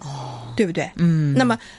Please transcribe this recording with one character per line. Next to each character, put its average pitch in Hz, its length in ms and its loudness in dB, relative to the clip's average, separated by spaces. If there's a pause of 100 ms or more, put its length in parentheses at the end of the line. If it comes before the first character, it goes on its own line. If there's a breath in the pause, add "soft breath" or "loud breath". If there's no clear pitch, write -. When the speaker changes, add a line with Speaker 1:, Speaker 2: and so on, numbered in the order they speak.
Speaker 1:
哦。 - 400 -12 (160)
Speaker 2:
对 208 100 2
不 170 60 -4
对？ 156 240 -4
Speaker 1:
嗯。 156 380 2
Speaker 2:
那 254 100 4
么， 233 120 2 (220 loud breath)